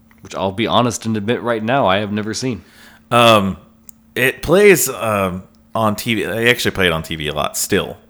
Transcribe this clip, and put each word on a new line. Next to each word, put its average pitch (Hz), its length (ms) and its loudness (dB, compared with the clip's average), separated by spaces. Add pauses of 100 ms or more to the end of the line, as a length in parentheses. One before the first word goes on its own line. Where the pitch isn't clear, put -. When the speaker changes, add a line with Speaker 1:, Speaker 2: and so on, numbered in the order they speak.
(220)
Speaker 1:
Which - 120 -18
I'll 92 180 -2
be 101 140 -2
honest 110 400 0
and 113 100 -2
admit 101 280 -2
right 113 200 -2
now, 123 220 0
I 95 120 4
have 104 140 -4
never 104 220 -4
seen. 117 300 -6 (480)
Speaker 2:
Um, 110 460 6 (580)
it 127 260 0
plays, 180 480 4
um, 98 540 -4 (320)
on 107 200 0
T 117 200 -2
V. 85 80 -2
They 113 260 0
actually 120 220 0
play 95 160 0
it 85 40 2
on 80 120 -2
T 82 120 -10
V 76 120 -6
a 73 80 -4
lot - 200 -4
still. - 420 -2 (120)